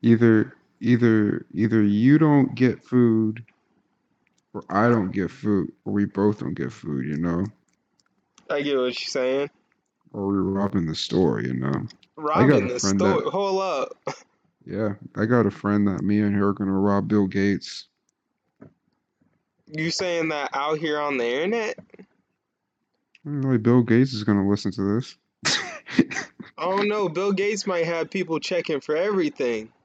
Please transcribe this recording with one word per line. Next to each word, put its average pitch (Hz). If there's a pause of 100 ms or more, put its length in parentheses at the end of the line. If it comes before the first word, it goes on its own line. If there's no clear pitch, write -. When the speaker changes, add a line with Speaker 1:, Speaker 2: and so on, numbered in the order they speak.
Speaker 1:
Either, 113 (240)
either, 113
either 107
you 107
don't 143
get 120
food, 113 (1080)
or 98
I 107
don't 104
get 92
food, 98 (140)
or 104
we 101
both 104
don't -
get -
food, 69
you 73
know? 85 (1040)
Speaker 2:
I 147
get 143
what 127
you're -
saying. 135 (640)
Speaker 1:
Or 98
we're 98
robbing 98
the 78
store, 71
you 64
know? 67 (460)
I 165
got 131
Speaker 2:
Robbing -
Speaker 1:
a 95
Speaker 2:
the 123
Speaker 1:
friend 196
Speaker 2:
store? 185
Speaker 1:
that 151
Speaker 2:
Hold 190
up. 165 (100)
<laughs> - (400)
Speaker 1:
Yeah, 101 (220)
I 104
got 117
a 98
friend 104
that 95
me 101
and 104
her 101
are 101
gonna 95
rob 101
Bill 104
Gates. 98 (1800)
Speaker 2:
You 156
saying 165
that 147
out 147
here 151
on 147
the 120
internet? 185 (1500)
Speaker 1:
I 147
don't 143
know, 131
Bill 117
Gates 120
is 107
gonna 101
listen 101
to 101
this. 123 (280)
<laughs> - (300)
Speaker 2:
Oh 190
no, 208
Bill 185
Gates 202
might 175
have 165
people 165
checking 165
for 151
everything. 143 (140)